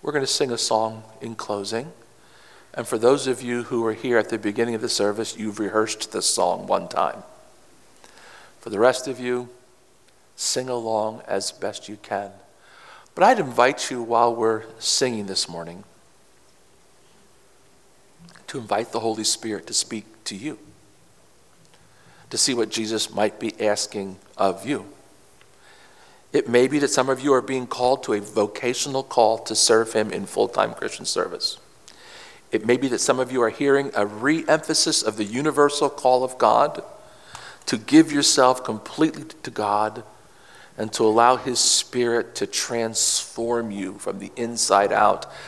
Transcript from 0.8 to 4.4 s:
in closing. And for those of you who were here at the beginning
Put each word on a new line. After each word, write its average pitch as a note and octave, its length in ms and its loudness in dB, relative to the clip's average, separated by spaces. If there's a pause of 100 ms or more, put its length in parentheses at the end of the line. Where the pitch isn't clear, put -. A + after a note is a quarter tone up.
in A2+ 140 -10
closing. G#2+ 580 -6 (840)
And A#2+ 80 -6
for A#2+ 120 -2
those C3 280 4
of C3 160 -2
you A#2+ 220 -4
who A#2 180 -2
were A2 120 0
here A#2+ 240 0
at G#2+ 100 2
the A2+ 100 -4
beginning A2 380 -2